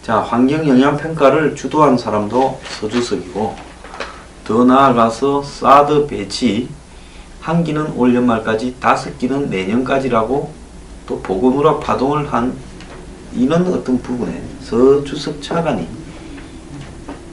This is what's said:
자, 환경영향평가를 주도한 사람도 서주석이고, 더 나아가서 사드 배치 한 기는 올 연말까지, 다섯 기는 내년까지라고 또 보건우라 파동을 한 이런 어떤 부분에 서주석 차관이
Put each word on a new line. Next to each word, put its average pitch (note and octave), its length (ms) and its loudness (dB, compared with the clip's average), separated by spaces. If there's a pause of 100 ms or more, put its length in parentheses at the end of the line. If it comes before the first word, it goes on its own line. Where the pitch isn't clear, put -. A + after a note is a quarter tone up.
자, G#2 200 0
환경영향평가를 C#3+ 1400 2
주도한 C#3+ 420 4
사람도 A2+ 600 -2 (180)
서주석이고, G#2+ 760 -4 (880)
더 A#2 200 4
나아가서 C3 800 4
사드 C#3+ 640 4
배치 G#2 640 -2 (720)
한 E3 240 0
기는 D3+ 320 -2
올 B2 180 4
연말까지, A#2 640 0
다섯 - 400 -2
기는 C3+ 320 -2
내년까지라고 A#2+ 1000 0 (540)
또 - 140 -6
보건우라 C#3+ 600 2
파동을 C#3 520 -2
한 B2 240 -2 (800)
이런 D#3+ 360 2
어떤 B2 280 -2
부분에 A2 400 -6 (220)
서주석 C#3+ 800 2
차관이 D3 440 -4 (1500)